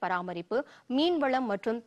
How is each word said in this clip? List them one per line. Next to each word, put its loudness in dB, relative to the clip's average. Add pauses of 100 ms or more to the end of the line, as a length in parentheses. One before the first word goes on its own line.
பராமரிப்பு, -2 (380)
மீன்வளம் 2
மற்றும் -2